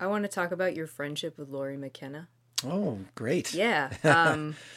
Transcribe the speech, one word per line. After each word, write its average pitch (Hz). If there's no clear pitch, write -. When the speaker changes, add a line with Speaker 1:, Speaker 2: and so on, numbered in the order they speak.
Speaker 1:
I 180
wanna 208
talk 175
about 180
your 160
friendship 147
with 147
Lori 139
McKenna. 139
Speaker 2:
Oh, 156
great. 139
Speaker 1:
Yeah. 165
Speaker 2:
<laughs> -
Speaker 1:
Um, 156